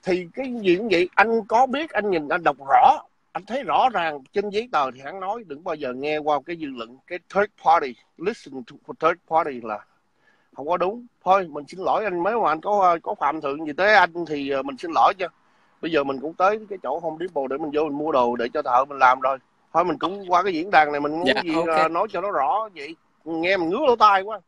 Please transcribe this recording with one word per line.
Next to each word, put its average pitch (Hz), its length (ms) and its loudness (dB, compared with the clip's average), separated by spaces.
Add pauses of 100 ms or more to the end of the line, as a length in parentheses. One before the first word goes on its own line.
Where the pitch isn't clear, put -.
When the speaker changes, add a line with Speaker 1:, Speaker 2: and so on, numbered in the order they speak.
Speaker 1:
Thì 180 300 -2
cái 254 280 -8
gì 180 140 4
cũng 220 160 -4
vậy, 175 240 2
anh 220 320 2
có 233 200 4
biết, 285 240 -4
anh 208 200 -2
nhìn, 156 180 -2
anh 170 140 0
đọc 147 120 2 (140)
rõ, 156 340 6 (280)
anh 185 140 -10
thấy 254 180 -6
rõ 185 260 2
ràng 170 300 -4 (140)
trên 202 160 -2
giấy 220 220 -4
tờ 135 200 0
thì 123 100 -20
hắn 160 180 -12
nói, 208 280 -8
đừng 147 160 -14
bao 175 120 -6
giờ 135 180 -6
nghe 151 240 -4
qua 147 280 0
cái 170 100 -8
dư 160 120 -10
luận, 120 300 -12 (100)
cái 175 120 -10 (100)
third 208 200 2 (160)
party, 151 300 2 (220)
listen 185 460 -8
to - 360 -18
third 170 280 0
party 156 340 0
là 107 180 -6 (760)
không 139 120 -10
có 175 100 0
đúng. 208 280 -4 (180)
Thôi, 185 240 2
mình 147 200 -12
xin 175 120 -16
lỗi 170 240 0
anh, 180 200 -2
nếu 220 180 0
mà 165 100 2
anh 156 100 -2
có, 185 420 2
có 208 120 -6
phạm 151 260 -2
thượng 147 260 -6
gì 147 60 -8
tới 196 220 4
anh 175 320 2
thì, 143 220 -6
ờ, 135 140 -2
mình 139 140 -8
xin 165 180 -10
lỗi 135 240 6
cho. 180 80 -4 (540)
Bây 165 100 -6
giờ 147 120 2
mình 135 180 -4
cũng 156 120 -8
tới 202 260 2 (100)
cái 196 140 -10
chỗ 139 160 -4
Home 160 200 -6
Depot 143 300 -4
để 135 80 -4
mình 156 160 -6
vô 147 100 2
mình 143 140 -4
mua 151 140 -2
đồ 123 240 2
để 120 180 -4
cho 151 80 -2
thợ 135 240 2
mình 143 140 -12
làm 131 220 6
rồi. 131 160 0 (360)
Thôi 170 120 2
mình 160 120 -2
cũng 180 340 -6
qua 180 120 4
cái 196 100 -2
diễn 165 180 -4
đàn 156 200 6
này 147 100 -2
mình 147 100 -2
muốn 165 160 -2
Speaker 2:
Dạ, 131 160 2
Speaker 1:
gì, 165 120 -2
Speaker 2:
ok. 165 120 0
Speaker 1:
ờ, 160 200 2
nói 170 240 0
cho 175 100 -4
nó 202 100 -4
rõ 180 440 0
vậy. 156 200 -14 (300)
Nghe 170 320 0
mình 165 120 0
ngứa 262 180 0
lỗ 233 80 6
tai 202 260 6
quá. 202 260 -10